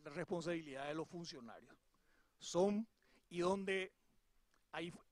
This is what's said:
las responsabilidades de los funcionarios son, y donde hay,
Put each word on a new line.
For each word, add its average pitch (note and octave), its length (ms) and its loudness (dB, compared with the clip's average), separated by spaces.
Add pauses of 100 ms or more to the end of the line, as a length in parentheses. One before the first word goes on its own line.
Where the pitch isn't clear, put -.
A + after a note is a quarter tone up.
las D3 120 -10
responsabilidades D#3+ 760 -2
de D#3 60 0
los D#3+ 120 -2
funcionarios C3 680 -10 (640)
son, G#3 480 4 (420)
y F3 100 -4
donde F#3+ 520 4 (800)
hay, E3+ 200 -2 (200)